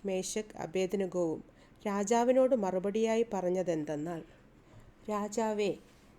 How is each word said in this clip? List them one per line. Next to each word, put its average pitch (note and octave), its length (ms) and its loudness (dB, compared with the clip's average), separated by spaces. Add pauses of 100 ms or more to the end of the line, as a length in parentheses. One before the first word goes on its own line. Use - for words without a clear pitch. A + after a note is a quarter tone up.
മേശക്, G3 500 -4
അബേദ്നെഗോവും F3+ 840 -2 (440)
രാജാവിനോട് A#3+ 720 4
മറുപടിയായി G#3 680 0
പറഞ്ഞതെന്തെന്നാൽ, E3+ 1000 -2 (840)
"രാജാവേ, G#3 640 0 (480)